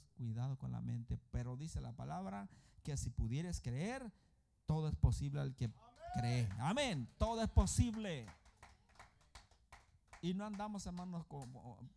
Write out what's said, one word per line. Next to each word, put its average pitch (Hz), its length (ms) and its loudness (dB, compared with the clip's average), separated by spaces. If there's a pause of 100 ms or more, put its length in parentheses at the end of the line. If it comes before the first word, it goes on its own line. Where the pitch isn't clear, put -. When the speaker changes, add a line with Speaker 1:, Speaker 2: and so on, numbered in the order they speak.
(160)
Speaker 1:
cuidado 123 420 -2
con 127 140 -6
la 117 100 -2
mente. 117 360 -2 (140)
Pero 123 240 -2
dice 151 260 -6
la 117 120 -6
palabra 190 560 -6 (340)
que 143 140 -2
si - 120 -2
pudieres 139 520 0
creer, 208 500 -2 (540)
todo 156 220 2
es 147 80 0
posible 139 440 4
al 139 160 -2
que 123 100 0
Speaker 2:
Amén. 110 100 -2 (400)
Speaker 1:
cree. 120 340 2 (100)
Amén. 175 580 2
Todo 226 240 2
es 214 80 2
posible. 202 800 4 (1900)
Y 175 120 2
no 202 120 -2
andamos, 208 420 -4
hermanos, 180 400 -6
como 127 500 -10 (200)